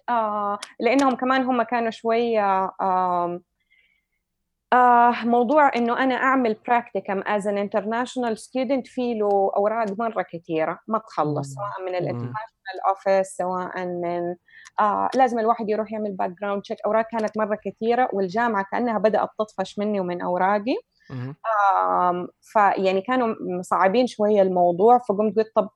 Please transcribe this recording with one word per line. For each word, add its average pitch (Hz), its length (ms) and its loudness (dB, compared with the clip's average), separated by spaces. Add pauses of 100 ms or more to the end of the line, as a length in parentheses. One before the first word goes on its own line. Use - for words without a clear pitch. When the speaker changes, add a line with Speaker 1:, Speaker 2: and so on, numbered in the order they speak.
Speaker 1:
آه، 208 500 -2 (220)
لأنهم 254 340 4
كمان 254 280 0
هم 247 200 0
كانوا 226 280 0
شوية، 220 880 0
آم، 180 640 0 (1300)
آه، 240 420 6 (100)
موضوع 247 520 4
إنه 240 260 0
أنا 262 120 2
أعمل 247 420 2 (140)
practicum - 520 -2
as 208 200 -2
an 202 140 -2 (120)
international 226 680 -4
student 262 480 -4
في 240 300 -4
له 202 420 2
أوراق 220 300 0 (120)
مرة 220 240 -4
كتيرة 165 640 -4
ما 220 120 -2
تخلص، 151 500 -4
Speaker 2:
مم. - 60 -14
Speaker 1:
سواء 196 340 -10
من 180 60 -6
ال 147 200 -4
Speaker 3:
مم. 120 60 -6
Speaker 1:
international 185 760 -6
office، 196 280 0
سواء 180 640 -6
من، 175 480 -4 (460)
آه، 196 340 2
لازم 240 240 2
الواحد 226 300 0
يروح 214 240 -4
يعمل 214 300 -6
background 202 380 -4 (120)
check، 208 40 -8 (100)
أوراق 220 240 0
كانت 214 280 -4
مرة 208 260 -2
كتيرة، 233 480 0
والجامعة 196 600 -2
كأنها 220 260 -2
بدأت 202 300 2 (100)
تطفش 202 400 -6
مني 208 220 -2
ومن 175 220 -4
أوراقي. 196 540 0 (340)
Speaker 3:
مم. 135 240 -8 (500)
Speaker 1:
آم، 180 440 0 (120)
فيعني 190 600 2
كانوا 240 340 -2 (240)
مصعبين 190 480 2
شوية 214 360 2
الموضوع، 185 560 4
فقمت 208 380 0
قلت: 220 180 0
"طب 208 220 0